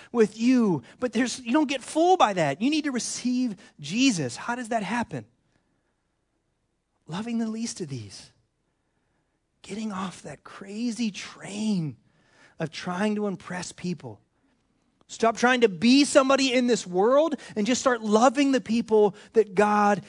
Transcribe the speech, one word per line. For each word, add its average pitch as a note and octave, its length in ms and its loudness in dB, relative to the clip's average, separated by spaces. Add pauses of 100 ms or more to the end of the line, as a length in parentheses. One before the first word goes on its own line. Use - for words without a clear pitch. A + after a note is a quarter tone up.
(140)
with A3 260 2
you. A3+ 420 2 (200)
But B3 100 -4
there's, A3+ 280 -2
you A#3 120 -8
don't D4+ 160 2
get C4+ 160 -6
fooled F4 360 2
by A#3 120 6
that. D#3+ 300 0
You B3+ 80 0
need D4+ 160 -2
to C#4+ 60 -4
receive B3 680 -4 (240)
Jesus. E3+ 560 -2
How - 180 -8
does B3 140 -10
that A3+ 120 -2
happen? F#3 440 -6 (1800)
Loving A3 320 -6
the A3+ 120 -2
least A3+ 320 -8
of D#3 80 -8
these. A2 420 -14 (1300)
Getting A3 300 -8
off F#3+ 300 -8
that - 240 -18
crazy G#3+ 680 -6
train F#3 840 -4 (600)
of D#3+ 140 -6
trying G3+ 440 -4
to G#3 120 -4
impress F3+ 460 -10
people. D3 480 -10 (880)
Stop A3+ 280 0
trying B3 260 2
to A3+ 80 6
be A#3+ 360 4
somebody C4+ 480 4
in B3 140 2
this A3+ 200 0
world B3+ 480 2 (220)
and G#3+ 100 0
just B3 140 0
start B3 200 0
loving B3 520 4
the B3 80 0
people G#3+ 560 2 (160)
that G#3 200 2
God G#3 560 2